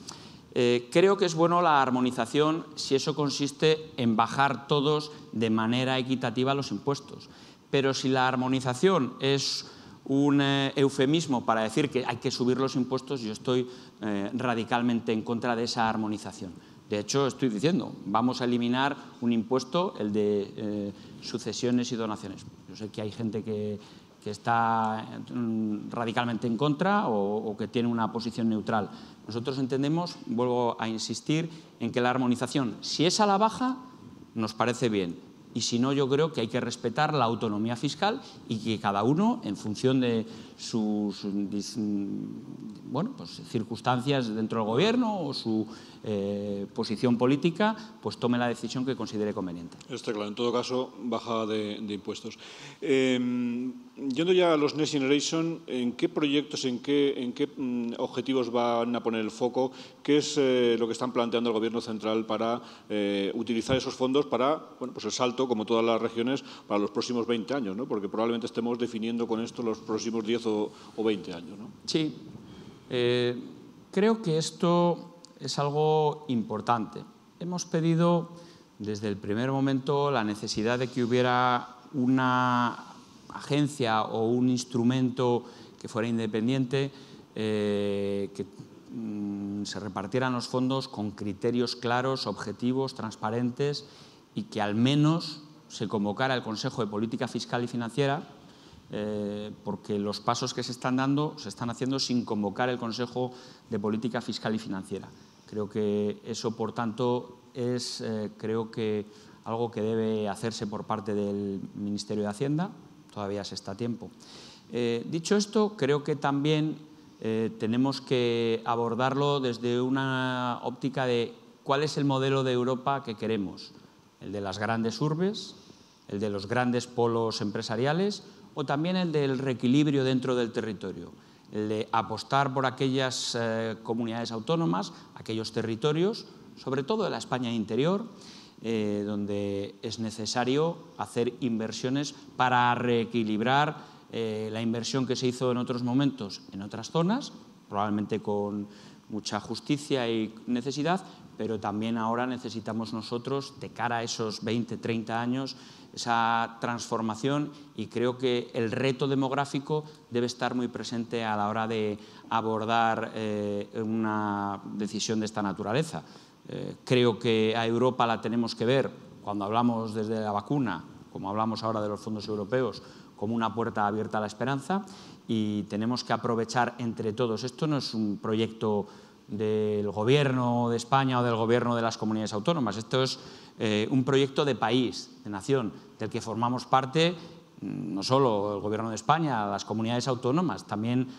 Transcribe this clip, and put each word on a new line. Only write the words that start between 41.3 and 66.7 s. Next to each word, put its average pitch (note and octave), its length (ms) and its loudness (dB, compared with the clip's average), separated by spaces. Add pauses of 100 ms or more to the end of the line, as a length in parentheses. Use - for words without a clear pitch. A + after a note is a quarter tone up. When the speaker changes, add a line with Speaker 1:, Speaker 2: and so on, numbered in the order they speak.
Speaker 1:
bueno, F3+ 260 -2
pues, - 320 -12
circunstancias A#2+ 880 0
dentro A2 260 0
del G#2+ 80 0
gobierno G#3+ 520 2
o C#3+ 140 -4
su, A2 320 0 (380)
eh, G2+ 720 -2
posición A#2 440 2
política, E3 580 2 (260)
pues - 160 -6
tome A#2+ 200 2
la A#2+ 80 2
decisión A#2 380 -2
que B2+ 100 0
considere G#2+ 400 -2
conveniente. F2 420 -6 (120)
Speaker 2:
Está B2 240 -6
claro. G#2 160 -2
En G#2 60 -6
todo A#2+ 180 0
caso, B2 400 0 (100)
baja A2+ 440 -2
de, G#2+ 340 -2
de G#2 140 -4
impuestos. G#2 440 -8 (420)
Em, B2 920 2 (360)
yendo D#3+ 240 2
ya F3+ 200 6
a D#3 40 6
los D3 180 2
Next D3 180 0
Generation, D3 720 2
¿en B2 260 -2
qué E3 160 0
proyectos, D3 560 0
en B2 140 0
qué, C#3+ 440 2
en B2 100 -2
qué, C#3+ 160 -2
mm, B2 500 -2
objetivos B2 520 0
van A#2+ 440 2
a A2+ 80 -2
poner A2+ 180 0
el G#2+ 100 -2
foco? B2+ 420 0 (300)
¿Qué C#3+ 160 6
es, C#3+ 200 0
eh, B2+ 400 6
lo A#2 80 2
que A2+ 60 0
están B2+ 200 -2
planteando A#2+ 380 2
el A2 40 2
gobierno A2+ 260 0
central A2 460 -2
para, A2+ 360 0 (260)
eh, G2+ 460 0
utilizar A#2 420 0
esos B2+ 180 -2
fondos C3 320 2
para, C3+ 380 2 (140)
bueno, B2 160 -8
pues - 100 -10
el G#2 80 -4
salto, B2+ 360 2
como G#2+ 180 0
todas A2+ 180 4
las A2+ 160 4
regiones, A#2 440 -2 (220)
para G#2 140 2